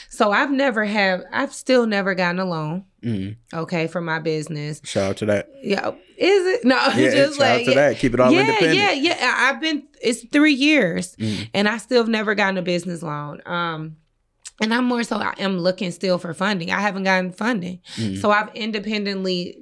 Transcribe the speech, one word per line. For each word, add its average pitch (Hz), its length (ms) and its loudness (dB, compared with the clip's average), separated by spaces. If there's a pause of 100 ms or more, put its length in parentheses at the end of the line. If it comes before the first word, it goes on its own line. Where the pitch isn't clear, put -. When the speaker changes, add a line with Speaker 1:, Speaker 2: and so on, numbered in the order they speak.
Speaker 1:
So 214 220 0
I've 254 220 2
never 254 340 0
have, 196 440 0
I've 269 220 -4
still 254 340 2
never 196 280 0
gotten 175 240 0
a 190 80 -2
loan. 165 380 -4 (180)
Speaker 2:
Mm. 107 340 -4 (160)
Speaker 1:
Okay, 165 340 -2
for 165 140 -6
my 165 180 -4
business. 151 640 -6
Speaker 2:
Shout 98 260 -2
out 98 80 -4
to 107 80 -4
that. - 240 0 (120)
Speaker 1:
Yeah. - 280 -2 (260)
Is 359 300 2
it? 370 180 0
No, 254 120 6
<laughs> 247 200 2
Speaker 2:
Yeah, - 140 4
Speaker 1:
just 277 280 4
Speaker 2:
shout - 100 4
out - 80 4
Speaker 1:
like, - 100 -2
Speaker 2:
to - 60 4
Speaker 1:
yeah. 147 160 6
Speaker 2:
that. - 100 0
Keep 120 160 2
it 120 60 4
all 127 120 6
Speaker 1:
Yeah, 359 80 6
Speaker 2:
independent. 403 380 4
Speaker 1:
yeah, 403 140 2
yeah. 294 280 0
I, 247 300 2
I've 269 100 -4
been, 320 240 -2 (180)
it's 240 300 -2
three 294 220 6
years 240 640 2
Speaker 2:
Mm. 107 360 -4
Speaker 1:
and 202 160 2
I 226 100 0
still 247 240 0
have 220 80 -2
never 214 240 -2
gotten 196 220 0
a 185 60 -2
business 175 400 -4
loan. 147 420 -10
Um, 160 520 -6 (640)
and 220 120 0
I'm 247 100 0
more 247 200 0
so, 220 120 -4
I 208 220 -4
am 190 180 -2
looking 180 340 -2
still 180 280 -2
for 170 160 -10
funding. 185 360 -4
I 185 100 0
haven't 196 240 -2
gotten 185 280 0
funding. 185 480 -4 (160)
Speaker 2:
Mm. 101 240 -4
Speaker 1:
So 208 100 2
I've 208 240 0
independently 202 1080 -4